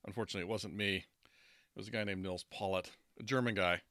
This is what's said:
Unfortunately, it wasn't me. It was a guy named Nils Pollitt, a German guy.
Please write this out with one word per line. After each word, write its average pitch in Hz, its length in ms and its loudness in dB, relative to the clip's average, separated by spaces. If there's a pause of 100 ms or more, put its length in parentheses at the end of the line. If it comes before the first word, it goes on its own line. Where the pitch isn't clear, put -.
Unfortunately, 101 420 -4
it 101 40 -4
wasn't 107 240 -4
me. 101 220 2
It - 760 -14
was 101 120 -10
a 107 40 -10
guy 110 120 0
named 98 180 -2
Nils 92 300 -4
Pollitt, 95 400 0 (280)
a - 40 -10
German 120 320 2
guy. 90 360 4